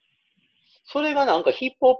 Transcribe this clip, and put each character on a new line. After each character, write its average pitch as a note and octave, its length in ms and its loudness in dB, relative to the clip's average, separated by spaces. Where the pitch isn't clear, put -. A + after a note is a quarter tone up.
そ C#4+ 180 -4
れ D4+ 100 -2
が C#4 140 0
な F3+ 120 0
ん E3+ 40 -4
か - 80 2
ヒ - 160 -6
ッ B3+ 60 -4
プ - 80 -20
ホ B3+ 120 4
ッ - 80 4